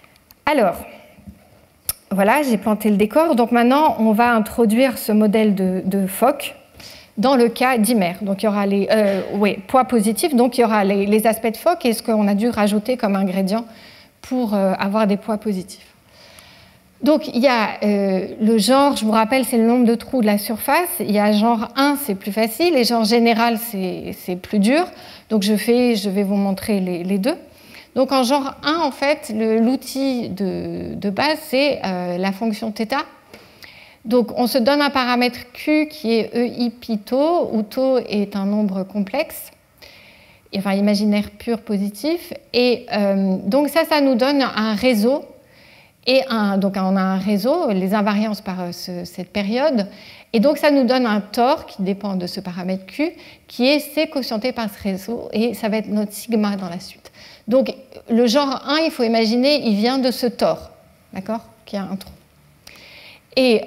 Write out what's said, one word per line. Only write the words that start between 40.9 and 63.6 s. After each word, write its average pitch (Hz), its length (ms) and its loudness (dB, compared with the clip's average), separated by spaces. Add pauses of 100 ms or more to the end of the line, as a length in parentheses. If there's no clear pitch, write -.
pur 233 300 -6
positif. 214 720 -4 (220)
Et, 247 380 0
euh, 196 520 0
donc 262 240 2
ça, 330 160 0
ça 311 160 2
nous 277 140 4
donne 269 280 2
un 220 320 -2
réseau. 247 500 2 (840)
Et 262 200 4
un, 208 280 0
donc 196 200 0
on 190 200 0
a 190 40 2
un 190 180 0
réseau, 214 540 0
les 190 200 -2
invariances 208 480 0
par, 185 200 -8
euh, 175 100 -8
ce, 175 340 -10
cette 175 280 -14
période. 214 560 -2 (440)
Et 226 60 2
donc 285 180 4
ça 302 140 2
nous 277 140 4
donne 254 200 2
un 214 160 0
tore 247 460 0
qui - 160 -8
dépend 196 320 -4
de 180 140 -4
ce - 100 -10
paramètre 190 480 -8
Q, 311 240 -4 (380)
qui 247 180 -2
est 285 140 4
C 302 260 -2
quotienté 254 460 -6
par 226 180 -6
ce - 100 -20
réseau, 196 520 -6
et 226 220 0
ça 214 140 -6
va 214 100 -2
être 190 100 -6
notre 208 240 -4
sigma 214 420 -2
dans 190 140 -8
la 170 100 -10
suite. - 320 -20 (380)
Donc 233 260 2 (340)
le 240 200 4
genre 277 400 0
un, 294 160 0
il 311 80 -2
faut 254 100 -4
imaginer, 233 640 2
il 214 80 2
vient 240 240 0
de 254 140 0
ce - 160 -2
tore, 180 420 -2 (420)
d'accord, 220 280 -8 (240)
qui - 120 -10
a 196 60 -4
un 190 140 -8
trou. - 160 -14 (1200)
Et, 247 320 2